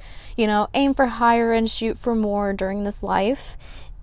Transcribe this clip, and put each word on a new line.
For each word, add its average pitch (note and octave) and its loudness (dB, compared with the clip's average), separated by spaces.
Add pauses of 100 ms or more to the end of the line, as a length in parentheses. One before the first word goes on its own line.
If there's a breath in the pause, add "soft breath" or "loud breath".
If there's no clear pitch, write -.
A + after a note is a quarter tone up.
(360 loud breath)
you A3+ 2
know, G#3 2
aim C#4 4
for C4+ 4
higher A#3 4
and A3+ 2
shoot A3+ -2
for A#3 0
more G3+ 0
during G3 -2
this G3+ -6
life. G3 0 (440 loud breath)